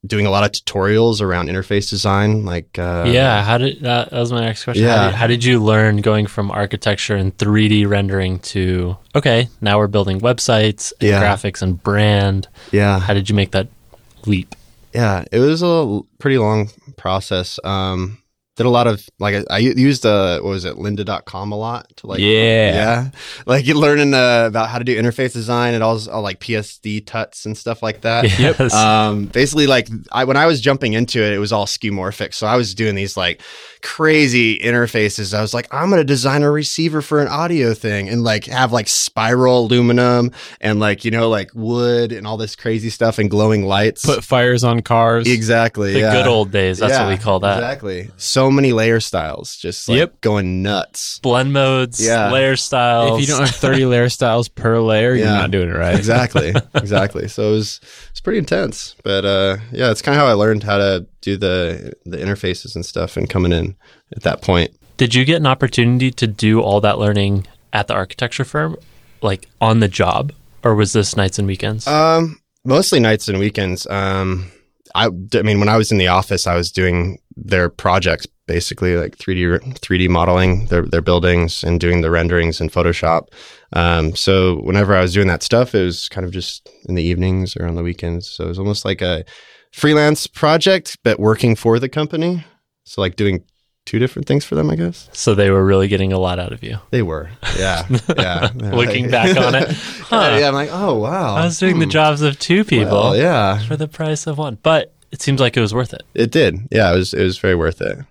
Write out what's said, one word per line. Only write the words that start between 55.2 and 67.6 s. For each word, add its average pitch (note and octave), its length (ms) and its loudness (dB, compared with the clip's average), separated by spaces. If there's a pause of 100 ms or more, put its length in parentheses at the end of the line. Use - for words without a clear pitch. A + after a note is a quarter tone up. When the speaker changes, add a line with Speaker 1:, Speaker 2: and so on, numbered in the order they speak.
Speaker 1:
Yeah. G#2+ 80 2
Speaker 3:
not F#2+ 160 0
doing F2+ 200 0
it F2 60 -6
right. F2 200 0
Speaker 1:
Exactly. G#2+ 580 0 (100)
Speaker 2:
<laughs> - 100 -20
Speaker 1:
Exactly. G2+ 540 -2
So G#2+ 200 -2
it G#2+ 40 2
was, G#2+ 280 -4 (300)
it's - 100 -14
pretty - 180 -2
intense, - 640 -4
but, G2 220 -2
uh, G2 320 2 (160)
yeah, A#2+ 180 0
it's G#2+ 120 -2
kinda C#3+ 160 2
how C#3+ 80 6
I A#2+ 60 4
learned G#2+ 320 2
how G2+ 140 0
to G2 280 0 (140)
do G2 160 -4
the, F2+ 560 -4 (140)
the F2 100 -10
interfaces F#2+ 580 -6
and E2+ 120 -8
stuff - 300 -6
and - 120 -4
coming F2+ 240 0
in E2+ 220 -2 (420)
at A2+ 60 -14
that - 180 -2
point. F2 300 2 (260)
Speaker 2:
Did A#2+ 180 0
you B2+ 100 4
get D#3+ 120 2
an D#3 100 0
opportunity B2+ 640 2
to - 140 -2
do A2 340 2
all G2+ 200 2
that G#2 180 2
learning G2+ 480 0 (260)